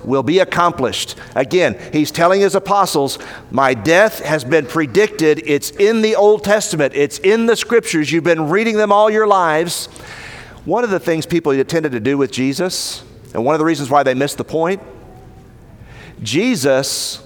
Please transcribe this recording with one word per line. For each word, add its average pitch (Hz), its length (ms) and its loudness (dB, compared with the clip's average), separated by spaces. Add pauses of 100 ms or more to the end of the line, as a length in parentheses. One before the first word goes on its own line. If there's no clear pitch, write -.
will 131 180 0
be 175 180 2
accomplished. 170 760 -2 (180)
Again, 139 440 0 (160)
he's 151 180 0
telling 180 300 2
his 196 140 2
apostles, 185 640 0 (320)
"My 131 220 2
death 165 460 2
has 151 240 -2
been 147 220 2
predicted. 160 800 0
It's 143 240 -2
in 220 320 2
the 214 160 2
Old 208 260 4
Testament. 196 500 0
It's 143 260 -2
in 226 260 2
the 226 100 4
Scriptures. 170 560 0
You've 160 140 0
been 160 240 0
reading 214 260 0
them 214 160 2
all 208 180 4
your 220 160 2
lives." 175 640 0 (800)
One 208 180 -2
of 233 60 -2
the 185 100 -2
things 160 260 -2
people 160 280 0 (100)
tended 156 300 -2
to 120 80 -4
do 135 160 0
with 135 160 0
Jesus, 139 680 -4 (300)
and 113 120 -2
one 147 100 2
of 156 40 2
the 156 60 0
reasons 143 240 -2
why 143 140 4
they 131 100 2
missed 135 240 -4
the 123 60 -4
point, 165 380 -4 (1400)
Jesus, 139 1040 -2